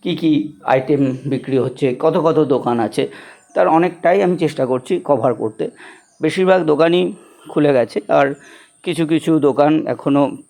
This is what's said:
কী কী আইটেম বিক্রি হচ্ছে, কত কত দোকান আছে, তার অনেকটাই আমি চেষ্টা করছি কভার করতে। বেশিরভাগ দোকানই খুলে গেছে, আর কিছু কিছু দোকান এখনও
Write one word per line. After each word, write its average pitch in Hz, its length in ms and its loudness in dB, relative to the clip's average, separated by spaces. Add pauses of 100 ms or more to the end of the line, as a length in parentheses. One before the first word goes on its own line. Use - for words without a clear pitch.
কী 180 140 -6
কী 160 160 0 (320)
আইটেম 135 380 0 (240)
বিক্রি 135 320 -4
হচ্ছে, 131 300 -2 (120)
কত 160 180 2
কত 156 220 2
দোকান 127 400 0
আছে, 113 240 -2 (500)
তার 185 140 2
অনেকটাই 170 560 2
আমি 180 140 0
চেষ্টা 151 280 -2
করছি 127 280 -4 (100)
কভার 131 300 0
করতে। 110 320 -6 (560)
বেশিরভাগ 185 420 2
দোকানই 160 380 2 (480)
খুলে 147 240 2
গেছে, 117 240 0 (100)
আর 143 200 2 (560)
কিছু 165 220 -2
কিছু 160 340 0
দোকান 143 320 2 (160)
এখনও 143 360 0 (260)